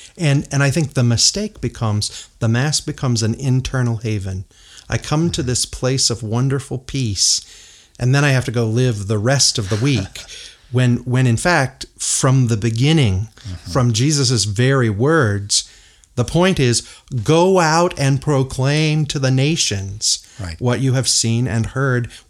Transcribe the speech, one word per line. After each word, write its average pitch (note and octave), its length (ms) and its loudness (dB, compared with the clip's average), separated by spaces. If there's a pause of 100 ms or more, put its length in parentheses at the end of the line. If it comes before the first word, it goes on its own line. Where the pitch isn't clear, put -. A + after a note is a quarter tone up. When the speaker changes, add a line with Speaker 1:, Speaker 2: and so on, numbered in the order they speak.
(160)
Speaker 1:
And, D3+ 360 0
and C#3 100 2
I C#3 80 2
think D3 240 -2
the C3 80 2
mistake A#2+ 580 0
becomes, G#2+ 680 -4 (100)
the A#2 100 -2
Mass C3 320 0
becomes B2 440 -2
an A2 100 0
internal B2+ 640 -2
haven. G2+ 460 -6 (440)
I A2+ 100 -2
come D#3+ 340 0
to E3+ 100 -4
this B2 240 -2
place C3 420 -2
of A2+ 140 -6
wonderful C3 560 -2
peace, B2+ 640 -2 (580)
and B2 160 2
then C#3+ 100 4
I D3 60 4
have B2+ 140 2
to B2 80 -6
go A#2 140 0
live A2 420 0
the G#2+ 100 0
rest B2+ 400 2
of G2+ 120 -4
the A2 140 -2
week. A#2 420 -2
Speaker 2:
<laughs> - 0 - (460)
Speaker 1:
When, B2 320 4
when B2+ 220 2
in A#2 100 4
fact, C#3+ 480 2 (140)
from C3 480 2
the A2+ 100 2
beginning, A2+ 720 2 (160)
Speaker 2:
Mm-hmm. F2+ 280 -12
Speaker 1:
from B2 200 2
Jesus's B2+ 540 2
very B2 420 2
words, G#2+ 800 0 (460)
the A#2+ 100 0
point F3 340 2
is, A#2+ 240 2 (400)
"Go E3+ 360 4
out E3+ 400 2
and C#3 240 0
proclaim D3 840 0
to - 120 -6
the C3 120 0
nations A2 960 -2 (140)
Speaker 2:
Right. E2+ 200 -10
Speaker 1:
what B2 200 0
you C3+ 140 0
have C3 140 0
seen A#2 380 0
and A2 200 -2
heard, B2 440 -2 (200)